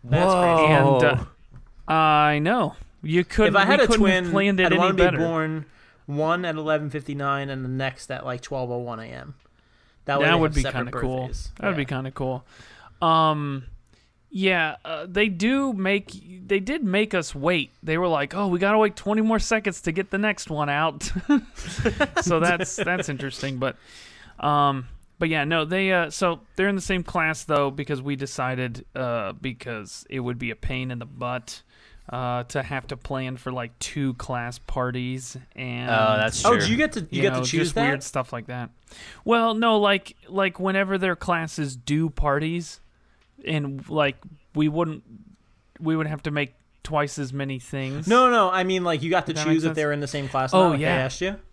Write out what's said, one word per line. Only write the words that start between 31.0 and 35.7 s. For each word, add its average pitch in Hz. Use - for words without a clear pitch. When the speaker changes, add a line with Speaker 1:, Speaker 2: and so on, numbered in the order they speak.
Speaker 3:
butt, 123
uh, 123
to 131
have 135
to 139
plan 131
for, 127
like, 120
two 135
class 120
parties 127
and 123